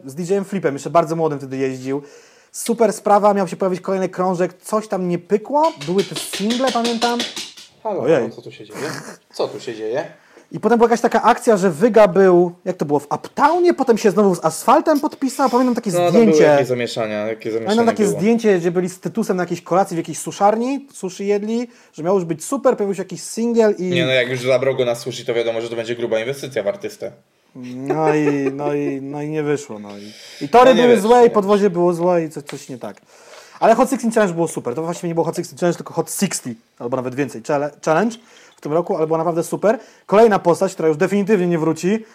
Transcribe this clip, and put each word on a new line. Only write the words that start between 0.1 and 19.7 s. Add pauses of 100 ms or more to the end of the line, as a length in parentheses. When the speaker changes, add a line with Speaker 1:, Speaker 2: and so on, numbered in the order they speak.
Speaker 1:
D
J-em
Flipem,
jeszcze
bardzo
młodym
wtedy
jeździł. (500)
Super
sprawa,
miał
się
pojawić
kolejny
krążek,
coś
tam
nie
pykło, (140)
były
te
single,
pamiętam. (640)
Speaker 2:
Halo,
Speaker 1:
Ojej.
Speaker 2:
halo,
co
tu
się
dzieje? (540)
Co
tu
się
dzieje? (460)
Speaker 1:
I
potem
była
jakaś
taka
akcja,
że
Wyga
był, (100)
jak
to
było,
w
Uptownie,
potem
się
znowu
z
Asfaltem
podpisał,
pamiętam
takie
Speaker 2:
No,
tam
Speaker 1:
zdjęcie.
Speaker 2:
były
jakieś
zamieszania,
jakieś
zamieszania
Speaker 1:
Pamiętam (100)
takie
Speaker 2:
było.
Speaker 1:
zdjęcie,
gdzie
byli
z
Tytusem
na
jakiejś
kolacji